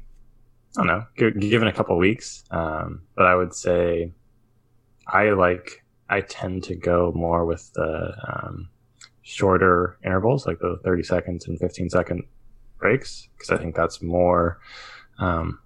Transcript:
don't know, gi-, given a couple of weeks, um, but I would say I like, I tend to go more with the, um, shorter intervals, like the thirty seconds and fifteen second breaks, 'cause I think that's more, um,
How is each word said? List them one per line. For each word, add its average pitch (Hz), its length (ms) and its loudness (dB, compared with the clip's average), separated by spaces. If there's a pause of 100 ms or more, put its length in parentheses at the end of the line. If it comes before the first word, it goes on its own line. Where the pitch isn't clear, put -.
(760)
don't 208 120 0
know, 90 160 0 (140)
gi-, 104 320 0
given 113 180 4
a 95 60 0
couple 104 220 -2
of 85 40 2
weeks, 101 520 -2
um, 82 500 -6 (140)
but 92 100 4
I 90 100 6
would 90 180 0
say 87 580 0 (960)
I 104 240 4
like, 90 520 0 (240)
I 98 140 0
tend 92 440 -8
to 92 100 -8
go 87 400 2
more 85 300 0
with 82 280 -6
the, 80 400 -4 (140)
um, - 420 -10 (540)
shorter 90 800 2
intervals, 104 420 0
like 85 140 -4
the 90 240 -4
thirty 90 200 0
seconds 87 440 -4
and 87 120 -6
fifteen 87 300 -4
second 87 340 0 (540)
breaks, - 500 -2 (120)
'cause - 100 -8
I 87 80 2
think 82 180 -8
that's 82 280 -2
more, 87 560 2 (580)
um, 82 480 -2